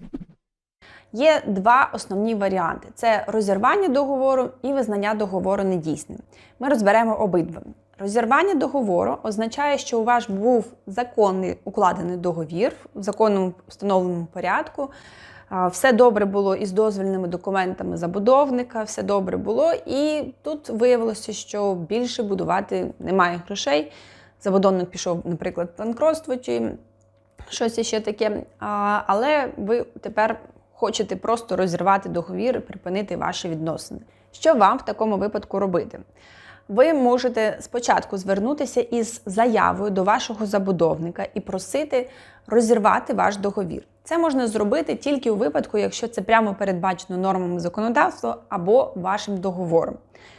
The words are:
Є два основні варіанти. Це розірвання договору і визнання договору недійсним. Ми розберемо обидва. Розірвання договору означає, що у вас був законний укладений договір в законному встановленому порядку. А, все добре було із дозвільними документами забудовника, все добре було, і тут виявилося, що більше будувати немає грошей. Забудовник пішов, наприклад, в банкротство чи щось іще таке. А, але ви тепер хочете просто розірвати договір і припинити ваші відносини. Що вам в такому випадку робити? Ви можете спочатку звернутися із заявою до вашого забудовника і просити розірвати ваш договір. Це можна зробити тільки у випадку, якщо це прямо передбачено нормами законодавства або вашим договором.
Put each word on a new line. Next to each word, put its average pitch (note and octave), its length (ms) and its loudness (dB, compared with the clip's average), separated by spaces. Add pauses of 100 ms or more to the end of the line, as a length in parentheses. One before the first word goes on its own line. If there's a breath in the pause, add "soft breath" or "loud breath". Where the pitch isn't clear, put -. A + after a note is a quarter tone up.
(1120 loud breath)
Є D4 340 4
два G#3+ 460 4
основні G#3+ 420 -2
варіанти. F#3+ 600 -2
Це A3 320 2
розірвання A3 600 2
договору C4+ 600 2 (140)
і C4+ 100 -2
визнання G#3 420 0
договору G3 500 -2
недійсним. D#3 540 -4 (400 soft breath)
Ми B3 100 -4
розберемо A3 460 4
обидва. E3+ 460 0 (400)
Розірвання A#3+ 540 2
договору A#3+ 680 0
означає, A3+ 560 -2
що B3 220 -2
у A3 40 0
вас A#3+ 240 2
був G#3+ 360 2 (220)
законний F#3+ 800 0
укладений F3+ 520 0
договір F3 560 -2 (220)
в G#3 80 -10
законному G3 500 2 (160)
встановленому F3+ 640 -2
порядку. B3 580 -4 (580 loud breath)
А, F#3 200 0
все B3+ 240 2
добре G#3+ 320 6
було G3 320 0
із G3 160 -4
дозвільними F#3+ 560 0
документами F3+ 680 -4
забудовника, B3 880 2
все G#3+ 200 -8
добре F#3+ 340 0
було, A3 360 0 (140)
і D4 560 -2
тут D4+ 280 -8
виявилося, A3+ 640 2
що G3+ 420 -4
більше A#3 480 -4
будувати F#3+ 760 -2
немає F3 480 0
грошей. D#3 460 -2 (480 loud breath)
Забудовник F#3+ 500 2
пішов, F3 340 -4
наприклад, F3 520 -6
в - 20 -20
банкротство B3+ 580 -2
чи A#3 340 -2 (800)
щось A3+ 300 -4
іще - 220 -2
таке. G#3+ 420 -4 (180)
А, G#3 460 -2
але B3+ 500 2
ви G#3+ 300 -2 (140)
тепер A3 400 -2 (320)
хочете A3 440 -2
просто A3 400 -2
розірвати F#3+ 520 2
договір F#3 480 -2
і A#3 40 -4
припинити F#3+ 560 -6
ваші E3+ 320 -4
відносини. D#3+ 520 -6 (320 soft breath)
Що D#4+ 220 4
вам A3 240 6
в - 60 -16
такому G#3+ 320 -2
випадку G3+ 420 -4
робити? F#3+ 400 -2 (720 loud breath)
Ви C4 260 4
можете B3 640 2
спочатку G#3 560 -2
звернутися G#3 640 -2
із A#3 460 -2
заявою G3+ 640 2
до F#3+ 140 0
вашого A3 420 0
забудовника F3 880 0
і G3+ 60 -6
просити B3+ 680 -4 (360 loud breath)
розірвати A3+ 680 4
ваш G3 240 2
договір. G3 460 -4 (220)
Це E4 140 -2
можна C#4 280 2
зробити A3+ 480 0
тільки C4 360 0
у G#3+ 60 2
випадку, B3+ 420 0
якщо G3+ 300 -2
це A3+ 140 -6
прямо A3 320 4
передбачено F#3 640 -4
нормами F#3 420 0
законодавства F#3 800 -2 (100)
або G3 480 2
вашим G3 400 -4
договором. F3 580 -2 (440 loud breath)